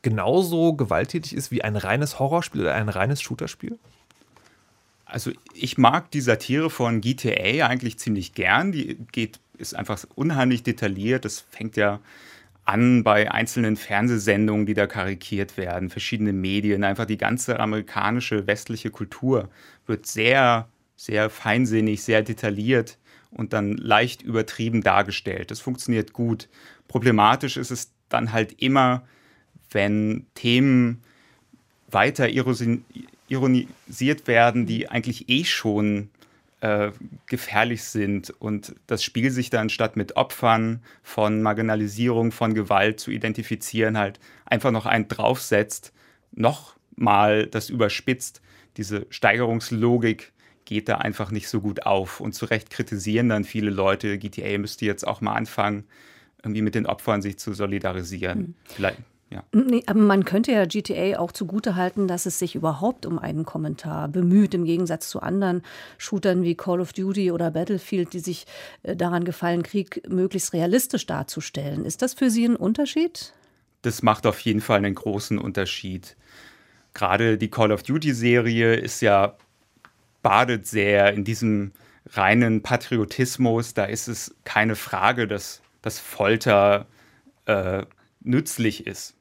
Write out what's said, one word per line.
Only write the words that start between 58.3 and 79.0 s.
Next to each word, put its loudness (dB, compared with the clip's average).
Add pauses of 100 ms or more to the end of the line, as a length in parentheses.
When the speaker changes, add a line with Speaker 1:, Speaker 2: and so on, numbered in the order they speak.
Speaker 3:
Hm. -8 (120)
Speaker 2:
Vielleicht, -4 (320)
ja. -12
Speaker 3:
Nee, 4
aber 2
man 6
könnte 0
ja 4
G -4
T -2
A -4
auch -4
zugutehalten, -2
dass -4
es -4
sich -4
überhaupt -2
um -4
einen -4
Kommentar -6
bemüht, 4
im 0
Gegensatz -2
zu -8
anderen -2 (340)
Shootern 0
wie 0
Call -2
of -6
Duty 0
oder -2
Battlefield, -2
die -8
sich, -8 (380)
äh, -6
daran 0
gefallen, -2
Krieg -4
möglichst -2
realistisch 0
darzustellen. -6
Ist -6
das -2
für 2
Sie 2
ein 4
Unterschied? -2 (480)
Speaker 2:
Das -2
macht 4
auf 2
jeden 0
Fall 2
einen 2
großen -4
Unterschied. -6 (800)
Gerade 2
die -2
Call 4
of 0
Duty-Serie 2
ist -6